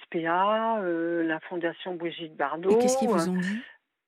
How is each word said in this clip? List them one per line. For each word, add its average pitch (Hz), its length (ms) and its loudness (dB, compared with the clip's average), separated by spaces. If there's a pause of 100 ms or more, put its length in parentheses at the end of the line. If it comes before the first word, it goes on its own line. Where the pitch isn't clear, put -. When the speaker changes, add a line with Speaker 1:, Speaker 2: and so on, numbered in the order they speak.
Speaker 1:
P 165 160 -2
A, 214 560 2
euh, 170 460 0
la 160 140 -2
Fondation 170 520 -6
Brigitte 165 420 -8
Bardot, 156 360 0
Speaker 2:
Et 220 80 8
qu'est-ce 254 180 4
qu'ils 262 120 0
vous 175 200 2
Speaker 1:
euh, 185 40 0
Speaker 2:
ont 185 40 0
dit ? 190 220 -2 (480)